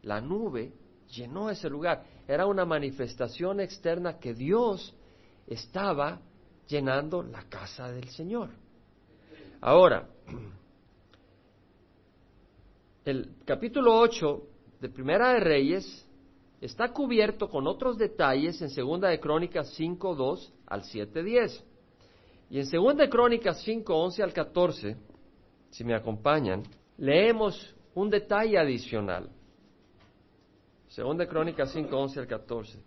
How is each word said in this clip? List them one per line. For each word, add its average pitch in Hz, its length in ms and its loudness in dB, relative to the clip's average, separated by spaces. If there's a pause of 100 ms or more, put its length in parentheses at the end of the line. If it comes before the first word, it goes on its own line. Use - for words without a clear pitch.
La 104 180 -6
nube 147 520 -6 (340)
llenó 143 420 -8
ese 175 200 -6
lugar. 147 340 -4 (240)
Era 147 180 0
una 190 200 2
manifestación 143 960 -4
externa 175 600 -4
que 120 140 -8
Dios 190 640 0 (520)
estaba 170 760 -4 (460)
llenando 147 540 -2
la 113 280 -12
casa - 420 -12
del 123 180 -12
Señor. 190 400 -6 (1120)
Ahora, 151 480 6 (180)
<clears throat> - 2750 -20
el 135 300 -4 (100)
capítulo 233 500 4
ocho 226 520 2 (340)
de - 80 -8
Primera 190 440 2
de 233 60 4
Reyes 160 680 0 (520)
está 226 320 -4
cubierto 220 580 2
con 139 180 0
otros 233 300 -2
detalles 165 640 2
en 147 80 -6
Segunda 160 400 0
de 156 100 2
Crónicas 156 560 -2
cinco 175 400 -4
dos 143 380 -2 (120)
al 101 180 -8
siete 107 400 -6
diez. 226 400 2 (840)
Y 135 100 -4
en 139 60 -2
Segunda 233 380 4
de 254 60 4
Crónicas 233 540 4
cinco 220 320 -2
once 180 280 0
al 180 100 -2
catorce, 156 640 0 (720)
si - 140 -14
me 117 120 0
acompañan, 107 680 0 (340)
leemos 208 760 2 (180)
un 202 160 -2
detalle 208 480 2
adicional. 110 720 0 (1600)
Segunda 156 380 -4
de 170 40 -14
Crónicas 160 420 -2
cinco 151 260 -4
once 135 220 -2
al 123 80 -10
catorce. 110 600 -10